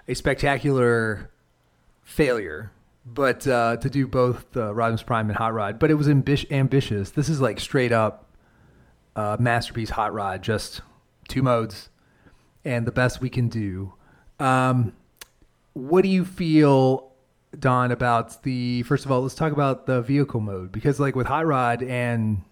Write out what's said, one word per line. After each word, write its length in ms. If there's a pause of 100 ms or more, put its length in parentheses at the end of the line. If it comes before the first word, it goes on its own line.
a 80
spectacular 1120 (720)
failure, 680 (340)
but, 420
uh, 300
to 120
do 180
both, 500
uh, 160
Rodimus 320
Prime 240
and 80
Hot 160
Rod, 260
but 120
it 40
was 120
ambi-, 440
ambitious. 600
This 180
is, 100
like, 200
straight 320
up, 340 (920)
uh, 240
Masterpiece 520
Hot 220
Rod, 280
just 400 (460)
two 160
modes, 460 (760)
and 220
the 40
best 300
we 80
can 200
do. 440 (460)
Um, 520 (840)
what 280
do 80
you 160
feel, 840 (460)
Don, 340
about 520
the, 400
first 220
of 60
all, 100
let's 140
talk 180
about 320
the 160
vehicle 400
mode, 300
because, 280
like, 160
with 120
Hot 180
Rod 380
and 580 (100)